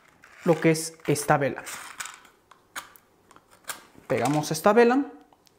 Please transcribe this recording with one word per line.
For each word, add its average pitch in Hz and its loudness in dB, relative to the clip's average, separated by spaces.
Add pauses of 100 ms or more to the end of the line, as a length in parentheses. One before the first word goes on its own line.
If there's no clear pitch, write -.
(440)
lo 165 2
que 160 4
es 160 -4
esta 151 2
vela. 135 -4 (2500)
Pegamos 143 0
esta 208 2
vela. 240 4 (540)